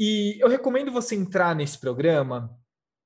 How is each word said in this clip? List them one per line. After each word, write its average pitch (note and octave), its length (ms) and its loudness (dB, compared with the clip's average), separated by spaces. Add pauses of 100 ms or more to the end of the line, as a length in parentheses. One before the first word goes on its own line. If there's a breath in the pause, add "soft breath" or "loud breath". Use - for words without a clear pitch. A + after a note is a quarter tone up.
E G#3 400 0
eu B3 80 6
recomendo C4 460 0
você A#3 200 -4
entrar F3+ 400 0
nesse D3 240 -4
programa B2+ 800 0 (480)